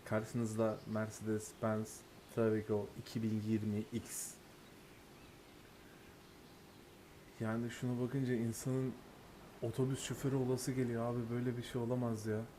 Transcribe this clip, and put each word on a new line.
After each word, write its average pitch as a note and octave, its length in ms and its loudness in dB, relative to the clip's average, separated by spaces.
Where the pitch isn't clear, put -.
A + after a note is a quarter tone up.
Karşınızda A2 720 2
Mercedes-Benz A2 1080 0
Travigo G#2+ 520 4
iki A2+ 240 -2
bin A2 240 4
yirmi G#2+ 460 4
X. - 420 -4
Yani A2+ 300 2
şuna B2 300 0
bakınca B2+ 340 4
insanın B2 600 2
otobüs C3 400 2
şoförü C3+ 340 0
olası B2+ 360 2
geliyor A#2+ 420 2
abi, A#2 160 0
böyle B2 260 2
bir A#2 60 -2
şey A#2+ 200 0
olamaz A#2 440 2
ya. G#2+ 140 4